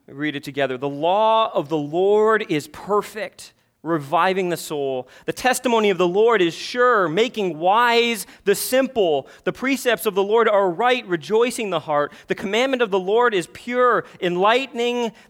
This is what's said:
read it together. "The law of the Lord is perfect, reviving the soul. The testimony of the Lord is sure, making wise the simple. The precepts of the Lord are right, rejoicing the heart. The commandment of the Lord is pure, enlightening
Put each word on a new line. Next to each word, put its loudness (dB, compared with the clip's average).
read -8
it -12
together. -4
"The -6
law 0
of -4
the -2
Lord 2
is -2
perfect, -6
reviving 0
the -4
soul. -6
The -4
testimony 0
of 2
the 2
Lord 4
is 2
sure, 0
making -2
wise 2
the 4
simple. 0
The -2
precepts -2
of -2
the 2
Lord 2
are 2
right, 0
rejoicing -2
the -2
heart. -2
The -4
commandment -2
of -2
the 0
Lord 2
is -2
pure, 0
enlightening 0